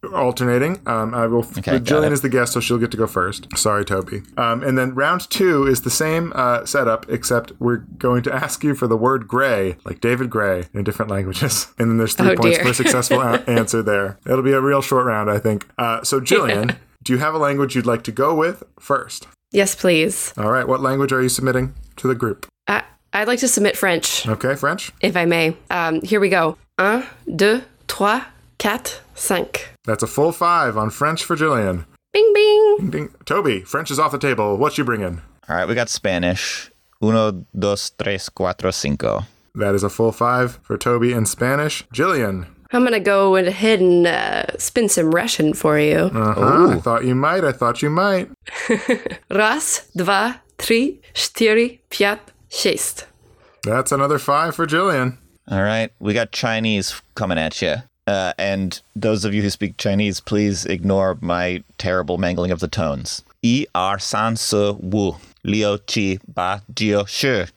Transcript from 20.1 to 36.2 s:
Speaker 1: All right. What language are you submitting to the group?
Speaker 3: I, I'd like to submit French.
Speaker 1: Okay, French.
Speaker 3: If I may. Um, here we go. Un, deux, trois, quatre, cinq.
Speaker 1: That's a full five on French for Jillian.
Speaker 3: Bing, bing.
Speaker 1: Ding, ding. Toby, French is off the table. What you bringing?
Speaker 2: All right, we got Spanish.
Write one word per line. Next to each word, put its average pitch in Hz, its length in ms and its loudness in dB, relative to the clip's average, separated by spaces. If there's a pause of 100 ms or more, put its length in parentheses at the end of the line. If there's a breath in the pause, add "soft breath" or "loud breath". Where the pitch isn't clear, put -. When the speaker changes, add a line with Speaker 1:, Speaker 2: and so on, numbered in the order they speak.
Speaker 1:
All 107 140 0
right. 127 160 0
What 131 140 0
language 135 300 0
are 131 100 2
you 127 80 2
submitting 131 440 -2 (240)
to - 100 -2
the 131 80 2
group? 120 300 -4 (220)
Speaker 3:
I, 208 160 0 (300)
I'd 208 140 -2
like 247 120 0
to 262 80 0
submit 208 280 2
French. - 520 -2
Speaker 1:
Okay, 123 280 0
French. 151 360 -4 (100)
Speaker 3:
If 180 160 0
I 175 80 2
may. 165 320 2 (140)
Um, 160 300 -2
here 202 180 0
we 196 100 2
go. 170 280 2 (200)
Un, 214 260 2 (320)
deux, 214 280 2 (240)
trois, 214 340 0 (380)
quatre, 220 400 -6 (160)
cinq. - 540 -4 (160)
Speaker 1:
That's 110 180 -2
a 113 40 -2
full 156 260 0
five 165 440 0
on 107 120 0
French 156 340 -2
for 170 140 -2
Jillian. 110 480 0 (260)
Speaker 3:
Bing, 427 220 6
bing. 427 480 6
Speaker 1:
Ding, - 80 -2
ding. 151 200 -6 (160)
Toby, 147 360 0
French 143 280 -6
is 139 100 -2
off 156 120 2
the 139 80 -6
table. 107 380 0
What 147 200 0
you 143 60 0
bringing? 101 380 -2 (260)
Speaker 2:
All 76 80 -4
right, 90 100 0
we 107 100 0
got 117 120 0
Spanish. - 840 -2 (320)